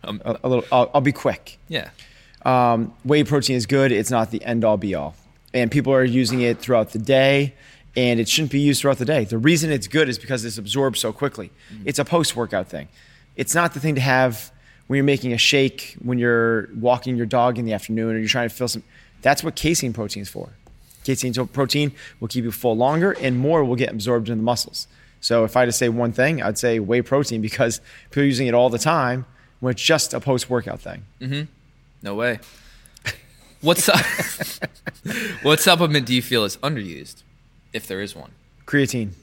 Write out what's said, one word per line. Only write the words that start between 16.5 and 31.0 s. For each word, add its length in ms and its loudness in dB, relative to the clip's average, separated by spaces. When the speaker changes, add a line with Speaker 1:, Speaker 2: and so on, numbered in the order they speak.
Speaker 2:
walking 380 0
your 80 -2
dog 320 2
in 80 -4
the 80 -2
afternoon, 420 -2
or 40 -2
you're 80 -4
trying 220 0
to 40 -10
fill 140 -4
some, 160 -8
that's 200 2
what 120 -6
casein 380 0
protein 280 -8
is 80 -12
for. 200 -12
Casein 280 -2
to-, 140 -2
protein 460 0
will 80 -6
keep 160 -4
you 80 -4
full 240 0
longer, 380 2
and 260 -2
more 240 2
will 140 0
get 120 0
absorbed 400 -2
in 80 -2
the 60 -2
muscles. 440 -4
So 240 2
if 100 -8
I 60 6
had 60 6
to 40 -2
say 180 0
one 220 0
thing, 320 0
I'd 160 -2
say 200 0
whey 220 2
protein, 400 -2
because 380 -2
people 120 0
are 20 4
using 220 2
it 60 0
all 160 6
the 80 -2
time 480 0
when 100 0
it's 100 -4
just 320 2
a 60 -4
post-workout 640 -2
thing. 220 -14